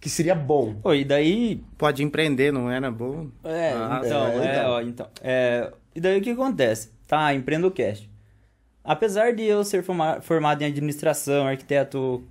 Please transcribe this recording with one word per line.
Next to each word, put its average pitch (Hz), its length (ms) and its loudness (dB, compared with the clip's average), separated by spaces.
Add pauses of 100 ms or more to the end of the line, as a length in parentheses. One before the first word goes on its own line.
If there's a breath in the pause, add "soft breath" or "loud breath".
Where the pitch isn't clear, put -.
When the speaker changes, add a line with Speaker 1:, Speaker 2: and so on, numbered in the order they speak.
Speaker 1:
que 151 100 -8
seria 175 240 2
bom. 139 480 0
Speaker 2:
Pô, 185 100 2
e 139 120 4
daí 165 580 2 (160)
Speaker 3:
Pode 143 240 2
empreender, 147 500 2
não 123 180 -2
era 131 200 -2
bom? 131 380 -8 (140)
Speaker 2:
É, 160 320 -2
Speaker 3:
Ah, 117 300 -4
Speaker 2:
então, 135 220 0
Speaker 1:
é, 117 100 0 (100)
Speaker 2:
é, 135 120 0
Speaker 1:
então. 131 120 0
Speaker 2:
ó, 120 120 0
então, 120 260 -10 (140)
é, 123 500 0 (220)
e 165 60 -10
daí 190 180 4
o 202 40 2
que 233 80 -2
acontece? 208 600 0 (180)
Tá, 151 260 2
Empreendocast. 135 760 -2 (720 soft breath)
Apesar 214 500 0
de 220 120 -4
eu 208 200 2
ser 196 180 -2
forma-, 165 380 -2
formado 151 400 0
em 151 60 -2
administração, 143 800 -2
arquiteto, 135 840 -2